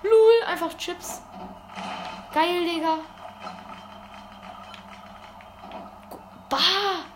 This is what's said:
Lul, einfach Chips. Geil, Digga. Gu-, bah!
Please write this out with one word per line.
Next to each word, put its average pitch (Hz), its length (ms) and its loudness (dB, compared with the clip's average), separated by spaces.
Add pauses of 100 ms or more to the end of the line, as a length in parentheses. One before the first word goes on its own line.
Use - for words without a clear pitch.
Lul, 440 420 10
einfach 339 300 -2
Chips. - 460 -8 (1120)
Geil, 349 320 4
Digga. 320 320 0 (3000)
Gu-, - 80 -14 (320)
bah! 392 560 2 (100)